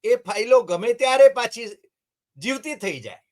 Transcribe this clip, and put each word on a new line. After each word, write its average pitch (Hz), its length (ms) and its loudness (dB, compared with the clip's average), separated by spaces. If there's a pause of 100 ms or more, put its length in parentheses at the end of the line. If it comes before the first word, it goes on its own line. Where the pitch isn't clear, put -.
એ 240 120 2
ફાઇલો 233 460 2
ગમે 180 300 -4
ત્યારે 262 360 4
પાછી 233 380 -6 (720)
જીવતી 262 380 -8
થઈ 185 260 -10
જાય. 101 320 -20